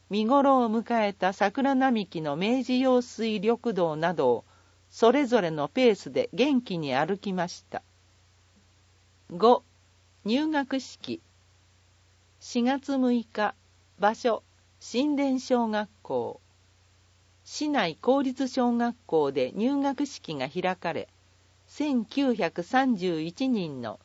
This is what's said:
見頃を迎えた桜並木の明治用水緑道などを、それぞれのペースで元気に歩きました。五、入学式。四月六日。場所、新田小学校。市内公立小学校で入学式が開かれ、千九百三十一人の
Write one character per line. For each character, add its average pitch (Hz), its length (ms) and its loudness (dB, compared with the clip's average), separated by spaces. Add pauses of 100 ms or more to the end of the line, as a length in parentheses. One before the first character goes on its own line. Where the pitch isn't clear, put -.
(100)
見 208 140 0
頃 269 340 4
を 233 120 0
迎 226 340 0
え 202 80 0
た 190 220 -2
桜 254 400 0
並 254 320 0
木 160 160 -8
の 147 140 -4
明 226 280 0
治 254 160 0
用 254 220 4
水 220 380 -4
緑 226 340 -2
道 170 220 0
な 165 180 0
ど 139 160 4
を、 113 140 0 (460)
そ - 220 4
れ 285 140 2
ぞ 220 160 2
れ 165 80 0
の 151 180 -4
ペ 254 220 4
ー 202 40 4
ス 143 180 -12
で 127 200 0
元 247 300 2
気 185 160 -6
に 143 160 -2
歩 160 240 0
き 196 160 -6
ま 180 140 -2
し - 180 -18
た。 - 160 -12 (1500)
五、 214 320 4 (640)
入 269 240 0
学 277 320 -2
式。 - 400 -12 (1200)
四 - 220 -4
月 269 340 -2
六 254 160 2
日。 220 420 -2 (440)
場 202 160 2
所、 - 280 -2 (380)
新 285 340 -2
田 269 240 0
小 240 300 0
学 214 220 -4 (120)
校。 120 380 -6 (1040)
市 - 240 -8
内 202 280 0
公 269 260 2
立 262 260 -2
小 240 240 0
学 240 240 -2 (100)
校 147 260 2
で 135 220 0
入 262 220 0
学 277 300 -2
式 - 280 -10
が 135 140 -4
開 180 280 -4
か 165 180 -6
れ、 113 140 -8 (580)
千 269 400 -2
九 269 280 0
百 175 280 -4
三 254 340 0
十 170 240 -2
一 175 280 -4
人 165 340 -2
の 107 220 -10